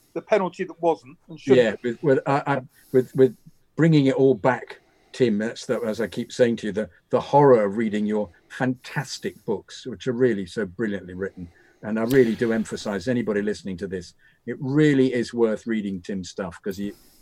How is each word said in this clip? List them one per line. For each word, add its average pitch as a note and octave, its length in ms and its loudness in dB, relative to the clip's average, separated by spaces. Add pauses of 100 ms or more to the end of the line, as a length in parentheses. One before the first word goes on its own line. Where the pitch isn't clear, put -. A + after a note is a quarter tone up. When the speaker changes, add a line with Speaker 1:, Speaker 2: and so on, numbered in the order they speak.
(140)
Speaker 1:
the E3 80 -8
penalty F#3+ 420 -2
that E3 180 -10
wasn't D#3+ 360 -2 (120)
and D#3+ 100 -16
shouldn't B2+ 240 6
Speaker 2:
Yeah, G#2+ 120 0 (140)
with, A#2+ 140 -8
with, C#3 220 4
I, C#3+ 200 0
I, C#3 160 -2 (300)
with, B2+ 240 2
with C3 200 4 (400)
bringing D3+ 320 6
it C3 80 2
all C3+ 200 4
back, A#2+ 440 -2 (340)
Tim, A2+ 240 2
that's A2+ 280 -6
the, A2+ 160 -2
as A2 200 -4
I G#2 60 -2
keep A#2 260 -8
saying A#2+ 240 2
to A2 100 -8
you, G2 60 -6
the, G#2 160 -6 (200)
the A#2+ 120 0
horror C3+ 420 6
of G2+ 140 -2
reading G#2+ 280 -2
your G#2 240 -2 (200)
fantastic - 960 -6
books, - 420 -8
which A2+ 200 -10
are B2 60 -2
really A#2 320 0
so G#2 200 -6
brilliantly F#2 480 -6
written. F#2 340 -10 (360)
And G#2+ 140 -4
I A2+ 60 -2
really A#2 320 4
do A2+ 160 -2
emphasise, G2+ 560 -4
anybody A2 340 -2
listening G2 360 -6
to G2 100 -8
this, F2 260 -10 (320)
it A#2+ 140 -10
really C3+ 540 4
is A#2+ 200 -4
worth A2+ 320 0
reading G2+ 360 -4
Tim's F#2+ 280 -10
stuff F2+ 320 -10
'cause G2 140 -6
he, G2+ 160 -8 (300)